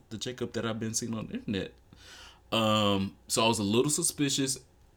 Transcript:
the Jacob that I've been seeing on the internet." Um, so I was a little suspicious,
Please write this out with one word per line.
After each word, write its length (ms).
the 80
Jacob 360
that 120
I've 140
been 140
seeing 200
on 140
the 60
internet." 400
Um, 640
so 180
I 20
was 120
a 40
little 280
suspicious, 680